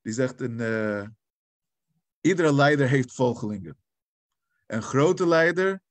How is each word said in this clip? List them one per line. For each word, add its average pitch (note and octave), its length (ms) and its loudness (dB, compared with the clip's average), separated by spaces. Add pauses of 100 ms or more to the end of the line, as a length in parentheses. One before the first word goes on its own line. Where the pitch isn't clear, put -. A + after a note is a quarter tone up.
die A2 120 -10
zegt, B2+ 280 -4
een, A#2 180 -8
eh, G#2+ 480 -4 (1120)
iedere E3 320 2
leider C#3 340 4
heeft C3 260 0
volgelingen. G#2 640 -4 (880)
Een A2 160 -8
grote E3+ 460 0
leider F3 640 2